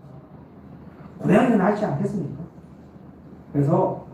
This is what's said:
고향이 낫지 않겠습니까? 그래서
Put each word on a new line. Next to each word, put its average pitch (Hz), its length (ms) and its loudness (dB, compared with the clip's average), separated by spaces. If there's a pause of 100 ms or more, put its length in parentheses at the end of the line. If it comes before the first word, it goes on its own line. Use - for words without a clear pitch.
(1200)
고향이 226 380 4
낫지 208 280 2
않겠습니까? 185 540 -4 (1120)
그래서 160 600 0